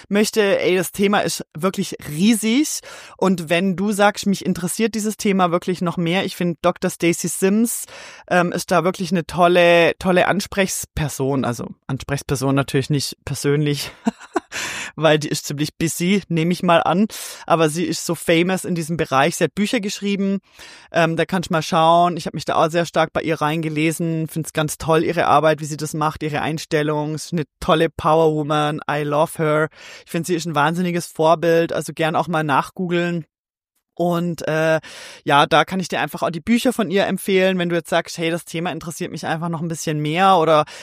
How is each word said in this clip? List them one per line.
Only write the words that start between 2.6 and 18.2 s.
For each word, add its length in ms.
Und 320
wenn 280
du 160
sagst, 340
mich 180
interessiert 500
dieses 220
Thema 340
wirklich 320
noch 140
mehr, 280
ich 100
finde, 280
Doktor 280
Stacy 380
Sims, 560
ähm, 240
ist 180
da 140
wirklich 280
eine 140
tolle, 720
tolle 280
Ansprechperson. 1160
Also 240
Ansprechperson 680
natürlich 360
nicht 360
persönlich, 640
<laughs> 520
weil 220
die 100
ist 160
ziemlich 320
busy, 520
nehme 240
ich 100
mal 200
an. 240
Aber 220
sie 160
ist 220
so 80
famous 500